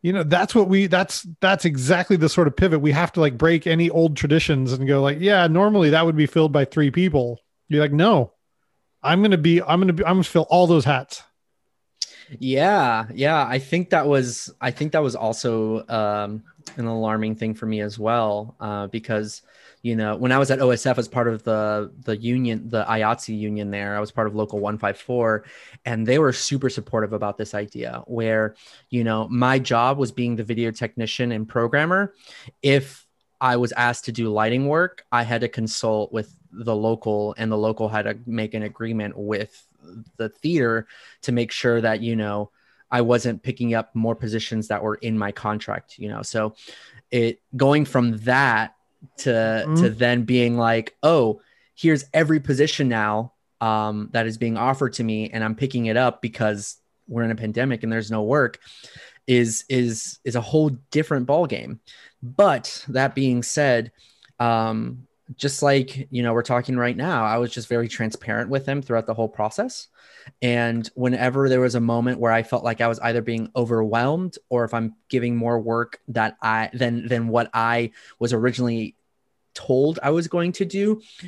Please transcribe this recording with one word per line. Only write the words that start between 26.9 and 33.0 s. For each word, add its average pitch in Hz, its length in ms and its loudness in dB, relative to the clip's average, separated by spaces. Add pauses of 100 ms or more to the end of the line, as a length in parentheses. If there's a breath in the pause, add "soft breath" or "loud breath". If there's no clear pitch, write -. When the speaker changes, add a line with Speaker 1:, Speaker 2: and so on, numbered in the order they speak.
Speaker 2:
about 104 240 -6
this 107 160 -8
idea 120 520 -8
where, 110 480 -2 (360 soft breath)
you 123 140 0
know, 110 240 0
my 127 300 2
job 127 380 2
was 127 160 -2
being 120 240 -4
the 110 80 -6
video 117 260 -2
technician 117 640 -4
and 110 160 -6
programmer. 160 640 0 (500 loud breath)
If 135 440 0 (340)